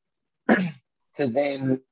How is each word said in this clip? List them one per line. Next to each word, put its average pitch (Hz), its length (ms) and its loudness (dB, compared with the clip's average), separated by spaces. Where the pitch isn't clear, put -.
<clears throat> - 80 4
To 143 120 -2
then 135 540 0